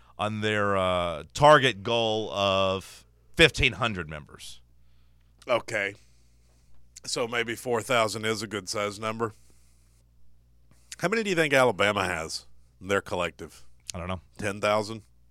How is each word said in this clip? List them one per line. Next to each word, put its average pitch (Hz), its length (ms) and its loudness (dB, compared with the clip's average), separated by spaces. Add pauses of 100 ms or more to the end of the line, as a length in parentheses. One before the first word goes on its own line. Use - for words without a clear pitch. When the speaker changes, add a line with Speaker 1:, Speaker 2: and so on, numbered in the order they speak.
(180)
Speaker 1:
on 107 240 -4
their, 104 360 0
uh, 87 460 0 (100)
target 131 500 6
goal 110 500 0
of 95 720 0 (300)
fifteen 143 380 4
hundred 95 360 -4
members. - 520 -16 (840)
Speaker 2:
Okay. 107 480 -2 (1080)
So 131 220 -4
maybe 117 280 -4
four 117 260 -4
thousand 110 420 0
is 110 180 -2
a 113 60 -8
good 98 220 -8
size 104 280 -4
number. 110 360 -6 (1700)
How 175 100 -2
many 220 140 0
do 202 60 -4
you 180 60 0
think 156 180 2
Alabama 104 520 4
has 82 400 -6 (340)
in 92 80 -16
their 98 140 0
collective? 85 640 -6 (280)
Speaker 1:
I 92 60 -10
don't 87 80 -8
know. 92 140 -8 (160)
Speaker 2:
Ten 101 240 -6
thousand? 104 400 0 (300)